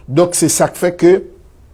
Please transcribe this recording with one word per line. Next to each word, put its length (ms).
Donk, 300
se 140
sa 200
k 80
fè 180
ke, 180